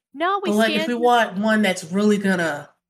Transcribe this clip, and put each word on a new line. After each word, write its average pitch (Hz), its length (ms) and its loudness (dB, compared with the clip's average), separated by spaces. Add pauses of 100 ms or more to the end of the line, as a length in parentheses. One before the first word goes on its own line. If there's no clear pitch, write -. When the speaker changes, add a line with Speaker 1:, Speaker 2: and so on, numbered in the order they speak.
(140)
Speaker 1:
No, 359 260 -2
we 381 120 -2
Speaker 2:
but, - 20 2
like, 214 220 2
if 214 120 -2
Speaker 1:
scanned - 0 -
Speaker 2:
we 240 80 -4
Speaker 1:
his - 0 -
Speaker 2:
want 233 420 2
one 214 240 2
that's 185 240 -2
really 202 320 2
gonna, 170 520 -2 (200)